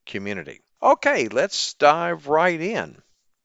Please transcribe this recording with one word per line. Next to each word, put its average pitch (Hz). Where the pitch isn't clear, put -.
community. 98
Okay, 247
let's 131
dive 160
right 165
in. 165